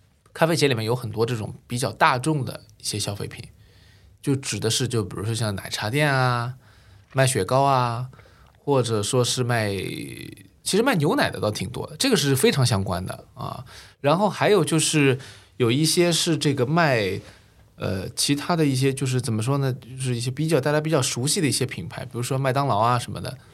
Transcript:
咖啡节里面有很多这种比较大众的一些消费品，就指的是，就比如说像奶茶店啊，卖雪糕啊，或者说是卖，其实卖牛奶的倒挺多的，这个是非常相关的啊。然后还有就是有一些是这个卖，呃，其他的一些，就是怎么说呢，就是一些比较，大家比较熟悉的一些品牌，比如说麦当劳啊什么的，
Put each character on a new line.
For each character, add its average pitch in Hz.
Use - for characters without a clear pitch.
咖 -
啡 165
节 147
里 131
面 110
有 117
很 123
多 104
这 127
种 107
比 120
较 110
大 147
众 143
的 -
一 -
些 -
消 104
费 -
品， -
就 139
指 127
的 101
是， 120
就 113
比 90
如 95
说 113
像 107
奶 -
茶 -
店 143
啊， 123
卖 135
雪 117
糕 131
啊， 127
或 139
者 110
说 123
是 127
卖， 113
其 -
实 220
卖 269
牛 160
奶 277
的 -
倒 104
挺 104
多 -
的， -
这 269
个 233
是 139
非 226
常 139
相 98
关 92
的 -
啊。 113
然 143
后 202
还 143
有 196
就 160
是 143
有 117
一 147
些 175
是 165
这 143
个 123
卖， 123
呃， 95
其 -
他 165
的 160
一 139
些， 135
就 131
是 127
怎 113
么 110
说 135
呢， 135
就 131
是 131
一 117
些 123
比 151
较， 160
大 147
家 151
比 156
较 151
熟 120
悉 127
的 156
一 123
些 123
品 85
牌， -
比 -
如 117
说 131
麦 135
当 139
劳 110
啊 117
什 -
么 87
的， 87